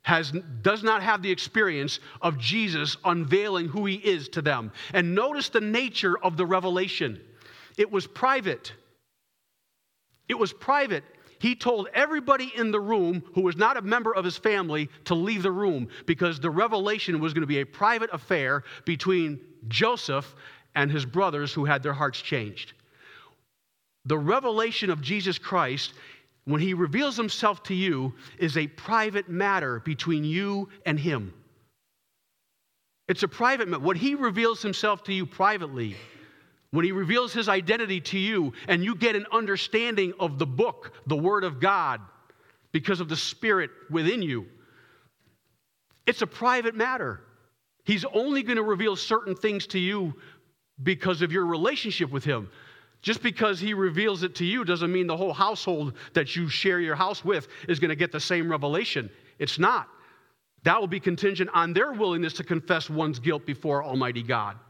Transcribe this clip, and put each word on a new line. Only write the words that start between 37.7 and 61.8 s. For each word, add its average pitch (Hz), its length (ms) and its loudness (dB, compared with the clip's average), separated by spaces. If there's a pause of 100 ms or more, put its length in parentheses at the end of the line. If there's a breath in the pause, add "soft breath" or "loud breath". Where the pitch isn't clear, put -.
to 190 180 -2
you 190 340 0 (140)
and 175 160 2
you 226 100 0
get 214 220 2
an 202 160 -2
understanding 208 880 0
of 151 180 -2
the 151 80 0
book, 151 480 -2 (140)
the 151 100 0
Word 190 260 2
of 147 160 -4
God, 160 400 2 (720 soft breath)
because 170 280 0
of 165 100 -4
the 165 80 -2
Spirit 190 540 0 (180)
within 165 320 2
you, 123 240 -4 (1600 soft breath)
it's 240 160 2
a 202 60 0
private 233 480 0
matter. 220 460 -2 (640)
He's 208 280 0
only 269 300 2
gonna 226 180 0
reveal 214 340 0
certain - 400 -2
things 208 320 -2
to 190 120 -2
you 180 340 0 (720 loud breath)
because 175 400 0
of 160 80 0
your 180 160 2
relationship 170 640 0
with 139 120 -4
him. 117 280 -2 (500 loud breath)
Just 220 200 -2
because 208 380 0
he 208 160 -2
reveals 190 480 0
it 180 120 -4
to 175 100 -2
you 214 200 0
doesn't 175 260 0
mean 180 140 2
the 165 100 -2
whole 180 180 -2
household 170 600 0 (200 loud breath)
that 156 220 2
you 170 140 -2
share 180 300 2
your 160 160 0
house 185 280 0
with 165 240 0 (200 loud breath)
is 170 120 0
gonna 156 160 2
get 165 160 0
the 151 80 -6
same 170 300 0
revelation. 147 600 -2 (260 soft breath)
It's 143 220 -4
not. 196 280 4 (760 soft breath)
That 185 160 6
will 202 80 0
be 180 120 -2
contingent 185 540 0
on 170 180 4
their 233 200 4